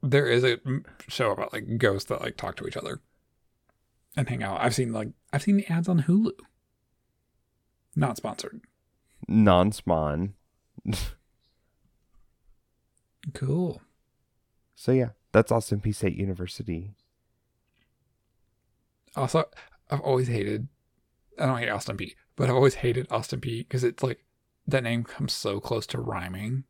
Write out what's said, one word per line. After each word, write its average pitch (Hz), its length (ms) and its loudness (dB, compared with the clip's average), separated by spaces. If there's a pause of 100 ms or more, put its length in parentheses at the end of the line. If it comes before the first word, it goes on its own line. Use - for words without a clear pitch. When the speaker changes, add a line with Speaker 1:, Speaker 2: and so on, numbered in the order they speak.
Speaker 1:
There 139 260 4
is 120 160 4
a 120 220 2
m-, 135 180 -2 (240)
show 117 240 0
about, 98 220 -4
like, 113 240 -4
ghosts 98 320 2
that, - 100 -4
like, - 160 -6
talk - 220 -8
to - 100 -8
each - 80 -8
other - 240 -8 (1160)
and 139 100 0
hang 117 160 -4
out. 95 160 -4
I've 123 160 2
seen, 123 160 0
like, 110 200 -4 (200)
I've 147 120 -2
seen 202 120 4
the 196 160 2
ads 170 160 2
on 170 160 4
Hulu. 202 300 4 (1600)
Not 135 220 0
sponsored. - 420 -10 (720)
Speaker 2:
Non-spawn. 90 1040 4 (520)
<laughs> - 80 -2 (2500)
Speaker 1:
Cool. 156 500 -2 (920)
Speaker 2:
So - 180 -2
yeah, 127 180 4 (220)
that's - 200 6
Austin 110 280 0
Peay 104 140 -2
State 98 220 -2
University. 95 800 -6 (2250)
Speaker 1:
Also, 147 280 0 (480)
I've 139 80 -2
always 127 280 2
hated, 107 420 -2 (680)
I - 80 -2
don't 131 140 0
hate 117 100 -2
Austin 104 280 -4
Peay, - 180 -10 (200)
but 127 140 2
I've 127 60 4
always 131 200 6
hated 120 360 -2
Austin 120 280 -4
Peay 117 300 -8
'cause 127 140 -2
it's 120 180 0
like, 127 240 -4 (400)
that 135 180 0
name 117 200 -2
comes - 300 -6
so - 260 -4
close 113 280 -4
to 120 140 -6
rhyming. 107 680 -6